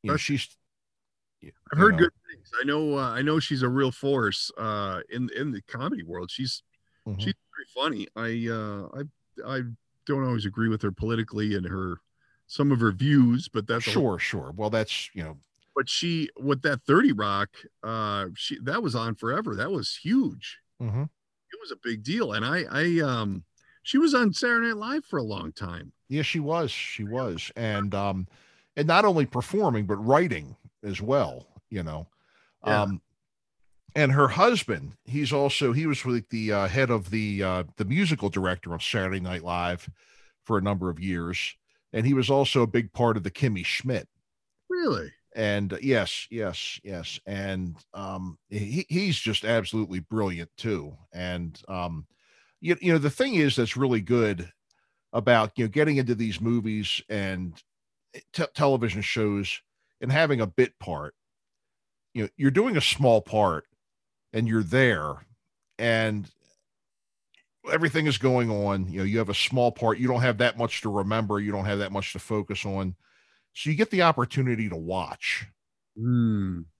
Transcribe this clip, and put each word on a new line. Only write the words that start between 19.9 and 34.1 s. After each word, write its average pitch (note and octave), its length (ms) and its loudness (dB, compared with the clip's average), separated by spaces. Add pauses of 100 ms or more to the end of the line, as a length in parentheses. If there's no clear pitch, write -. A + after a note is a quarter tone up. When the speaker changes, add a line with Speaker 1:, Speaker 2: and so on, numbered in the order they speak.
Speaker 2:
huge. F#3 640 0 (240)
Speaker 1:
Mm-hmm. A#2 220 -2
Speaker 2:
It - 580 -14
was F#4 100 -14
a B2 100 -10
big A2+ 220 -6
deal. D#3+ 300 -2
And G#2+ 120 0
I, D#3+ 240 0
I, E3 320 2
um, A2 420 0 (400)
she - 140 0
was D4+ 160 6
on A#3 200 4
Saturday A#3 340 0
Night A3+ 100 -2
Live B3+ 280 -4
for F3 140 -4
a B2 40 -2
long F#2+ 300 -6
time. F2 400 -10 (160)
Speaker 1:
Yeah, D3 140 -2
she - 180 -2
was. D3+ 300 -2
She - 340 -8
was. A2 500 -6
And, G2+ 400 -2
um, G2 320 -2 (480)
and D3 120 0
not F3+ 180 6
only E3 200 6
performing, B2 600 0
but G2+ 120 0
writing A2 600 2 (260)
as G2 180 -6
well, G2+ 460 -2 (220)
you G2 140 -6
know. D#2+ 240 -8 (580)
Speaker 2:
Yeah. G#2 160 2
Speaker 1:
Um, G2 200 -4 (920)
and C#3+ 160 4